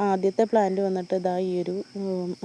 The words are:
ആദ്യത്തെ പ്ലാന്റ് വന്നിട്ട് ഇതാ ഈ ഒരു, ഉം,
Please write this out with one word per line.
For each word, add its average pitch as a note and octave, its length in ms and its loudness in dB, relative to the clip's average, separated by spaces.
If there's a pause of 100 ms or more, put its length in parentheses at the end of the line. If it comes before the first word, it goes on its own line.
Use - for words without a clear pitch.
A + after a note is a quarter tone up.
(120)
ആദ്യത്തെ F#3+ 420 2
പ്ലാന്റ് G3 360 4
വന്നിട്ട് F#3 340 -2
ഇതാ F3+ 140 0 (120)
ഈ - 20 -2 (140)
ഒരു, F3+ 120 -4 (220)
ഉം, F#3 320 -4 (120)